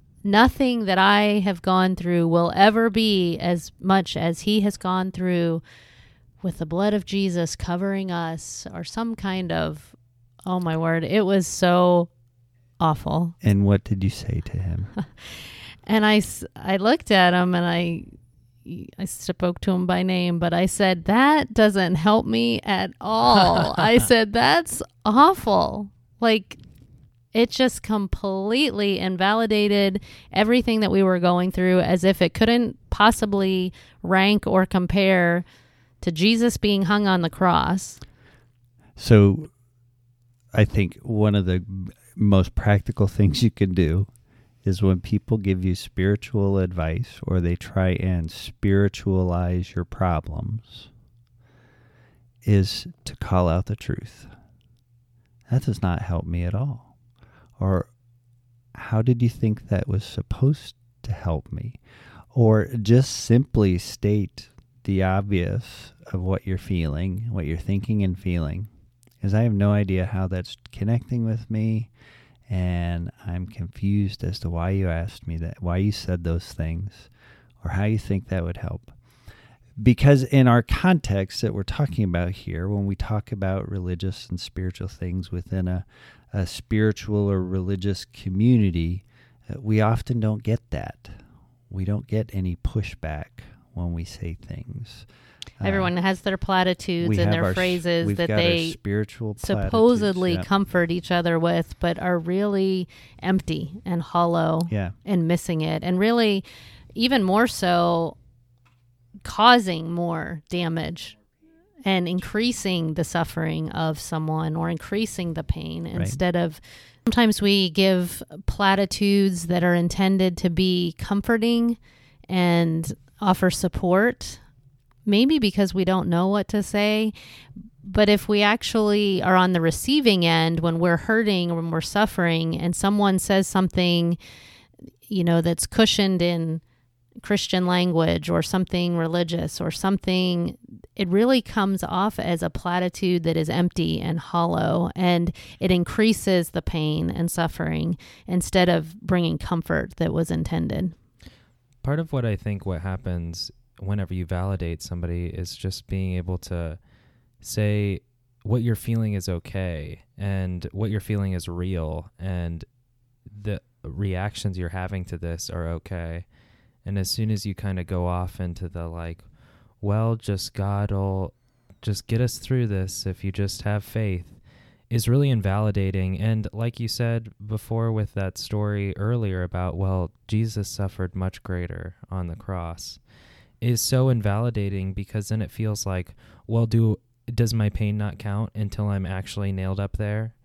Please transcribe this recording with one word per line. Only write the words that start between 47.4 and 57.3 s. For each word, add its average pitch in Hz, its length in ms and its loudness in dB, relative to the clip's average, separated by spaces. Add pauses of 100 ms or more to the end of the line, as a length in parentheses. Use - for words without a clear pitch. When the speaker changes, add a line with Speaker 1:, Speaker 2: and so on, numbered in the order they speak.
Speaker 2:
they 85 120 0
try 92 360 0 (100)
and 87 320 -2
spiritualize 92 1400 0
your 87 80 -2
problems, 85 1040 -4 (1600)
is 98 440 2 (180)
to - 120 -12
call 90 320 2
out 90 180 0
the 107 80 -6
truth. - 520 -8 (1200)
"That 131 120 2
does - 180 -2
not 90 200 0
help 85 240 -4
me 85 180 -4
at 87 120 -2
all." 127 420 -6 (640)